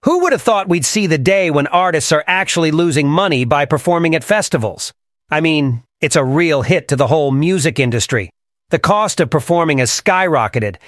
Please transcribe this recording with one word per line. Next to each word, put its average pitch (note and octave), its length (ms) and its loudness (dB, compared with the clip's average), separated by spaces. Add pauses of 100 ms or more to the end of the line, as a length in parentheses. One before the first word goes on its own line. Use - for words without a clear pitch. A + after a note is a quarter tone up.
Who F4 180 2
would F4 100 2
have G#3 100 -2
thought G3 260 0
we'd E3+ 160 0
see G#3 220 -2
the D#3+ 100 2
day F3+ 320 2
when C#3+ 200 0
artists F3 420 0
are D3+ 160 2
actually F3+ 460 0
losing D#3 360 2
money D#3 360 0
by C#3+ 220 0
performing E3 500 0
at D#3 80 -4
festivals? E3 680 -2 (380)
I D#3 100 0
mean, D3 440 0 (160)
it's D3+ 160 0
a C#3+ 80 2
real D3 380 0
hit E3 260 -2
to C#3+ 80 0
the C3+ 100 2
whole C#3+ 240 2
music D3+ 480 0
industry. A#2 500 -2 (420)
The D#3+ 100 0
cost G#3 400 0
of D3+ 100 0
performing D#3+ 480 0
has B2 140 0
skyrocketed, B2+ 840 -2 (120)